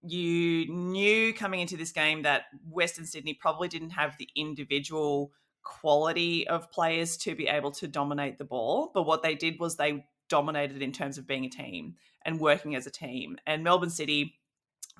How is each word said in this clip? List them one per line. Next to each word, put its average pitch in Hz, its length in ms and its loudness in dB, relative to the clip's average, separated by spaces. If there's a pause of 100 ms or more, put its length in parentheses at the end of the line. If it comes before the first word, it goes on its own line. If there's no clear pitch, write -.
you 170 720 0
knew 202 600 2
coming 190 240 -4
into 175 180 -4
this 165 140 -6
game 156 320 2
that 143 220 4 (260)
Western 170 340 -2
Sydney 151 300 -8
probably 160 320 0
didn't 165 240 -8
have 147 260 -2
the - 200 -12
individual 143 960 -2 (320)
quality 165 800 2
of 165 240 -2
players 165 460 2
to 165 180 -4
be 160 140 -2
able 143 240 0
to 156 160 -8
dominate 143 500 -2
the 139 60 -10
ball. 131 500 0
But 175 120 2
what 160 180 4
they 160 100 2
did 165 240 -2
was 170 180 -2
they 147 280 0 (240)
dominated 143 520 2
in 135 120 -4
terms 139 260 -6
of 135 80 -14
being 131 180 -2
a 127 60 -8
team 92 460 -10 (280)
and 160 140 -2
working 151 380 4
as 127 100 -6
a 139 60 -12
team. 123 520 -10
And 156 200 -2
Melbourne 175 260 4
City, 151 480 -2 (600)